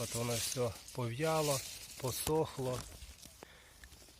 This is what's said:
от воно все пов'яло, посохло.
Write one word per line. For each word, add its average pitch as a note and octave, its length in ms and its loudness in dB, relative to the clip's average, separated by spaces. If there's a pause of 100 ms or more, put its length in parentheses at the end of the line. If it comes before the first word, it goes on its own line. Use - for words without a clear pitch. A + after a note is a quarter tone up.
от A#2 140 -2
воно A#2+ 180 2
все A#2 380 2 (240)
пов'яло, C#3+ 640 4 (420)
посохло. C3 760 2 (1400)